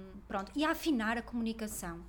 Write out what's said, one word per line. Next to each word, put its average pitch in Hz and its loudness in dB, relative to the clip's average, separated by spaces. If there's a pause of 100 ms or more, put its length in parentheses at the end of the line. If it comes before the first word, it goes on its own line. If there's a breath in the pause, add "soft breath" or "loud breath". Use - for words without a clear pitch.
(280)
pronto. 196 -4
E 294 4
a 311 4
afinar 240 4
a 233 -4
comunicação. 220 -2